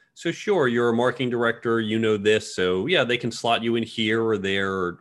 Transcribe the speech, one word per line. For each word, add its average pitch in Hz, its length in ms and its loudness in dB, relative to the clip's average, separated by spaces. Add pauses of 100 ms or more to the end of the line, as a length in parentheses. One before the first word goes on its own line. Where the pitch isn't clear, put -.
(140)
So - 200 -6
sure, 170 340 0
you're 120 220 2
a 113 40 2
marketing 123 360 0
director, 117 500 0
you 110 200 -2
know 110 180 2
this. 107 360 0
So 92 340 0
yeah, 160 180 2
they 117 120 -2
can 117 140 -4
slot 113 320 -2
you 117 140 0
in 117 60 -2
here 113 420 0
or 110 120 2
there 98 360 -2
or, 90 280 -4